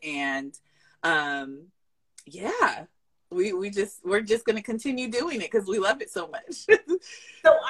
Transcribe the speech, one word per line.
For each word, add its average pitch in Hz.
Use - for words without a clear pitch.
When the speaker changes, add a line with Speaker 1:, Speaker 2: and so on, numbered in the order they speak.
Speaker 1:
And, 139
um, 143
yeah, 247
we, 185
we 196
just, 202
we're 196
just 220
gonna 220
continue 254
doing 247
it 170
'cause 202
we 220
love 214
it 214
so 170
much. -
<laughs> 415
Speaker 2:
So 320